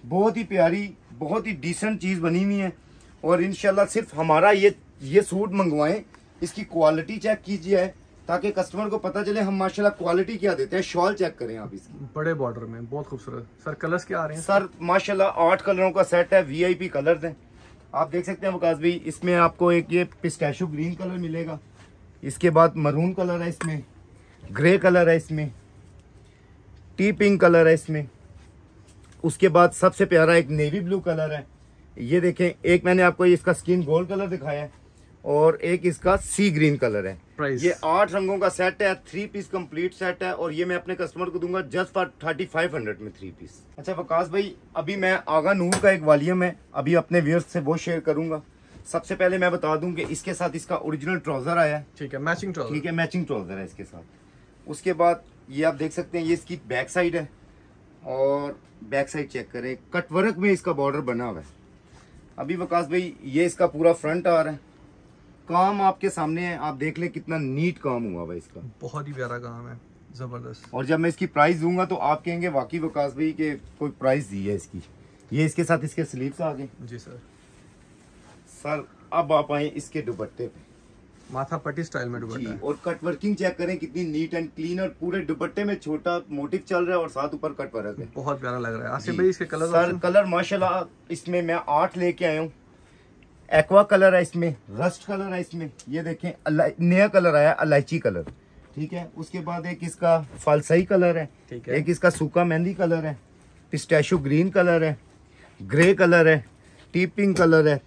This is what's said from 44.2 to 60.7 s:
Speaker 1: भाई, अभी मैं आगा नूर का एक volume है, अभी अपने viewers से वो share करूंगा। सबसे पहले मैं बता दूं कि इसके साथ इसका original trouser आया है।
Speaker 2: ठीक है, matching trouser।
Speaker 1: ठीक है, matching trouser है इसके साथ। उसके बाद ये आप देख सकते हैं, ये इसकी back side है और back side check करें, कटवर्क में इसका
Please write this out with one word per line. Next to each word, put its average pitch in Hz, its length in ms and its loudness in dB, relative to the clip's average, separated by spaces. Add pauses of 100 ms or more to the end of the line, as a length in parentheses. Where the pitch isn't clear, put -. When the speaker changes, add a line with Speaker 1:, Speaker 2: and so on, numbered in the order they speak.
Speaker 1:
भाई, 196 240 -4 (220)
अभी 160 220 -4
मैं 185 200 0 (120)
आगा 160 240 2
नूर 180 260 0
का 202 120 6
एक 180 120 0
volume 156 400 4
है, 175 120 -2 (180)
अभी 139 220 0
अपने 170 260 2
viewers 143 240 2
से - 160 -6
वो 156 160 0
share 165 240 -4
करूंगा। 156 400 -2 (460)
सबसे - 280 -6
पहले 185 220 2
मैं 180 140 2
बता 160 260 0
दूं 175 160 -4
कि 160 120 -6
इसके 170 280 -8
साथ 165 220 -4
इसका 170 220 -6
original 156 420 -4
trouser 147 380 -4
आया 151 200 2
है। 143 80 -10 (140)
Speaker 2:
ठीक 139 140 -10
है, 135 80 -8
matching 180 320 -6
trouser। 139 200 -8
Speaker 1:
ठीक 151 120 -6
है, 170 80 -4
matching 165 320 -4
trouser 95 320 -6
है 95 80 -10
इसके 92 180 -18
साथ। - 840 -20
उसके 180 260 -4
बाद 170 280 2 (260)
ये 139 140 -4
आप 156 120 2
देख 156 160 -4
सकते 175 260 -8
हैं, 165 80 -4
ये 165 80 2
इसकी 170 340 -6
back 127 220 -4
side 170 260 0
है 151 120 -4 (760)
और 139 520 -2 (280)
back 139 240 -4
side 147 200 -6
check 117 220 -10
करें, 123 240 -8 (180)
कटवर्क 180 440 0
में 196 140 2
इसका 180 220 0